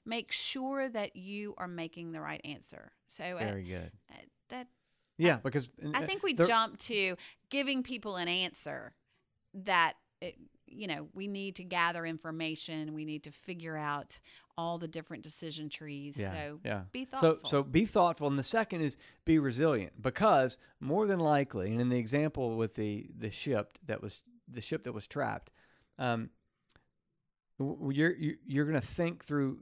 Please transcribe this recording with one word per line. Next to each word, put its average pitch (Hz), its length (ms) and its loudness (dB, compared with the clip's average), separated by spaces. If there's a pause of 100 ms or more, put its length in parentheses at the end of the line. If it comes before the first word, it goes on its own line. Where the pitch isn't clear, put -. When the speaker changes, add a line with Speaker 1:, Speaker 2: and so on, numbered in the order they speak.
Speaker 1:
make 226 280 -6
sure 269 560 -2
that 220 260 -4
you 202 440 -8
are 180 100 -8
making 170 420 -8
the 160 100 -8
right 151 240 -8
answer." - 460 -14 (160)
So, - 160 -12
uh, 175 240 -4
Speaker 2:
Very 98 160 -4
good. 90 300 -8 (180)
Speaker 1:
uh, - 40 -20 (340)
that 247 180 -10 (500)
Speaker 2:
Yeah, 160 200 6
Speaker 1:
I 110 80 -6
Speaker 2:
because, 135 240 -2 (260)
Speaker 1:
I 277 80 2
Speaker 2:
uh, 320 60 -2
Speaker 1:
think 381 160 -2
we 349 100 2
Speaker 2:
there 170 120 6
Speaker 1:
jump 226 320 2
to 196 360 0 (360)
giving 269 340 2
people 214 320 -6
an 175 100 -2
answer 175 680 -4 (600)
that, 185 400 4 (260)
it, - 140 -8 (320)
you 208 220 -8
know, 151 260 -4
we 196 140 -6
need 196 280 -6
to 185 80 -12
gather 170 400 2
information, 160 920 -6
we 156 100 -6
need 151 200 -8
to 151 60 -14
figure 165 460 -10
out 147 420 -4 (400)
all 170 180 -2
the 170 120 -6
different 160 340 -10
decision 151 480 -10
trees. 143 480 -10
Speaker 2:
Yeah, 98 160 -4
Speaker 1:
So 147 280 -8
Speaker 2:
yeah. 104 200 -4 (100)
Speaker 1:
be 254 220 -6
Speaker 2:
So, - 20 -6 (160)
Speaker 1:
thoughtful. - 180 -4
Speaker 2:
so 143 120 4
be 147 240 4
thoughtful. 170 420 4
And 139 100 2
the 135 40 2
second 196 400 0
is 147 160 0 (260)
be 160 140 8
resilient, 131 640 2
because 131 560 6 (200)
more 180 280 2
than 190 140 2
likely, 139 520 4
and 117 80 2
in 123 80 4
the 123 100 4
example 123 580 2
with 113 180 0
the, 104 340 -2 (100)
the 107 120 -4
ship 107 560 0
that 107 160 -4
was, 104 180 -10 (280)
the 123 120 -10
ship - 240 -4
that 123 80 -4
was 107 140 -8
trapped, - 440 -4 (480)
um, 117 300 -2 (1300)
w-, 139 200 -2
w-, 139 200 0
you're, 165 160 6
you, - 220 -2 (100)
you're 143 200 2
gonna 151 140 2
think 170 440 -2
through 143 380 0